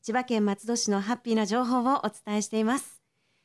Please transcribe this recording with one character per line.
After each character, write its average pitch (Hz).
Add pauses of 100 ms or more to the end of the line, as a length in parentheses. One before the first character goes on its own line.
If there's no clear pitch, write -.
千 226
葉 247
県 226
松 202
戸 233
市 226
の 202
ハ 208
ッ 240
ピ 233
ー -
な 220
情 226
報 247
を 262
お 214
伝 -
え 214
し 196
て 220
い -
ま 240
す。 - (420)